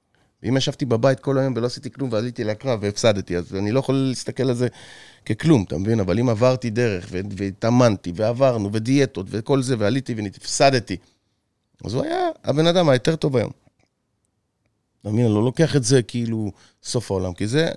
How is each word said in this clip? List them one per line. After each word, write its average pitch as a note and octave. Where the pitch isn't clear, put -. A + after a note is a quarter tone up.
ואם B2+
ישבתי C#3
בבית B2
כל C3+
היום C3+
ולא A2+
עשיתי B2
כלום C3
ועליתי A#2
לקרב A2
והפסדתי, G2+
אז F2
אני G2+
לא B2+
יכול C3+
להסתכל C3
על B2
זה B2
ככלום, B2
אתה C#2+
מבין? A2
אבל G2
אם B2+
עברתי B2
דרך G#2
ו-, F#2
והתאמנתי G2+
ועברנו A#2
ודיאטות A2+
וכל C3+
זה B2+
ועליתי B2
והפסדתי, G#2+
אז G2+
הוא B2+
היה E4
הבן D3+
אדם F3
היותר C3+
טוב D3
היום. G2
אתה G#2
מבין? A#2
אני G#2+
לא G#2
לוקח C3+
את C3+
זה B2
כאילו A2+
סוף -
העולם, F#2
כי F#2+
זה, D3+